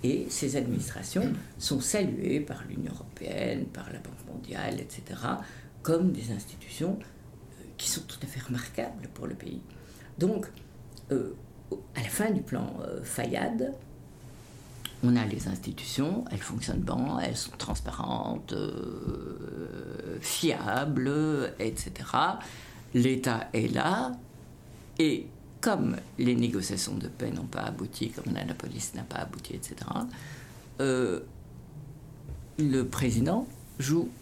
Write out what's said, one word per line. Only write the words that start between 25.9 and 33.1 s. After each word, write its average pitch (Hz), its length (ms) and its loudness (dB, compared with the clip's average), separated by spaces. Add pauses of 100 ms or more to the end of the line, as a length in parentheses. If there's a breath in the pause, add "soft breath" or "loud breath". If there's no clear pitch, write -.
les 123 160 8
négociations 101 640 2
de - 120 -2
paix - 220 -2
n'ont - 160 -2
pas - 160 -2
abouti, - 480 -2
comme - 240 -2
l'Annapolis - 600 -4
n'a - 100 -6
pas - 160 -4
abouti, - 340 -6
et - 80 -6
cetera, - 440 -4 (760 loud breath)
euh, 127 400 4 (1400)
le 135 240 6
président 135 640 4 (320)